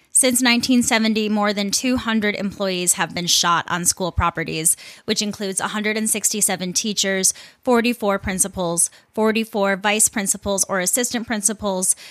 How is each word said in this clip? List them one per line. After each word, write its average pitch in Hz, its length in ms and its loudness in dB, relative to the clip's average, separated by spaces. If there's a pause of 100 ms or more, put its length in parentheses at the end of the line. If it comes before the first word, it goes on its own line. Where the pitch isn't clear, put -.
(120)
Since 254 300 4
nineteen 240 400 4
seventy, 220 480 2
more 208 240 2
than 202 160 -2
two 254 280 0
hundred 220 380 0
employees 185 580 -2
have 170 200 -2
been 175 140 -4
shot 170 400 2
on 175 180 -2
school 175 260 -2
properties, 160 640 -2 (300)
which 220 160 -2
includes 202 380 -4
a - 80 -4
hundred 214 300 -2
and 220 120 -2
sixty-seven 190 640 -2
teachers, 190 600 0 (300)
forty-four 233 540 2
principals, 185 720 -2 (240)
forty-four 214 600 2
vice 208 340 2
principals 196 580 -2
or 190 120 0
assistant 226 480 -2
principals, 202 680 -2 (160)